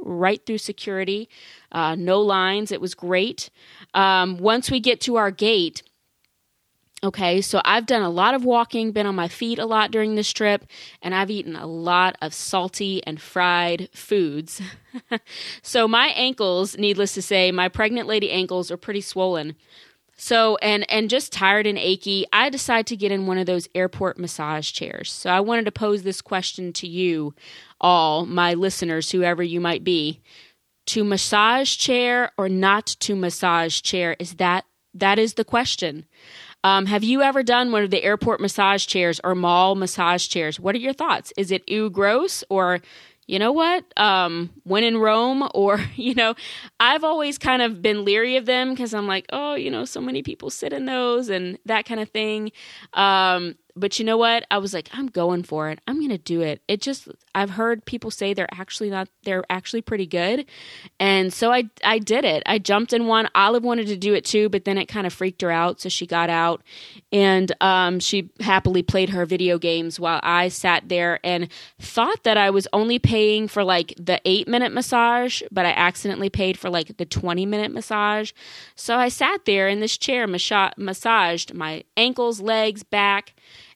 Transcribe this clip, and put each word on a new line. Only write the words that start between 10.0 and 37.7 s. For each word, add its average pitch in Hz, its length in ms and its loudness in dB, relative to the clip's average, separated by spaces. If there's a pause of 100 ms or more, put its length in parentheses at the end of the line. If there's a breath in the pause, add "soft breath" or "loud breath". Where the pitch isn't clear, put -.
this 208 180 -2
trip, 208 320 0 (360 loud breath)
and 180 120 -6
I've 190 160 0
eaten 202 260 -8
a - 120 -12
lot 175 540 2
of 156 120 -6
salty 190 720 -4
and 156 140 -10
fried 175 760 0
foods. 160 760 -2
<laughs> 185 40 -16 (880 loud breath)
So 226 280 2
my 240 260 4
ankles, 196 640 -2
needless 202 380 0
to 196 60 -6
say, 185 300 2
my 180 160 0
pregnant 220 400 -2
lady 208 240 0
ankles 180 400 -2
are 180 60 -6
pretty 202 240 -8
swollen. 175 560 -4 (580 soft breath)
So, 226 460 2
and, 208 280 2
and 214 200 0
just 254 240 -2
tired 202 340 4
and 202 100 0
achy, 190 540 -2
I 233 180 4
decide 233 380 0
to 240 80 -6
get 196 160 -2
in 196 160 -2
one 185 100 0
of 185 80 0
those 180 300 -2
airport 185 420 -2
massage 156 540 -6
chairs. - 400 -10
So - 180 -6
I 185 120 4
wanted 226 240 0
to 208 80 0
pose 208 300 0
this 190 180 -4
question 185 520 -6
to - 140 -8
you 165 480 -2 (460 loud breath)
all, 165 440 4
my 175 280 2
listeners, 170 580 -2
whoever 175 320 0
you 170 160 -2
might 170 240 -2
be. 160 380 0 (640 soft breath)
To 220 180 -2
massage 214 720 2
chair 247 600 0
or 196 100 -2
not 190 380 2 (160)
to 202 160 -2
massage 170 640 0
chair, 175 360 -2
is 175 180 -12
that, 180 280 0 (300)
that 196 260 2
is 220 140 0
the 226 100 -2
question. 175 600 -2 (580 loud breath)
Um, 190 220 4
have 208 180 0
you 247 180 2
ever 269 220 4
done 240 300 2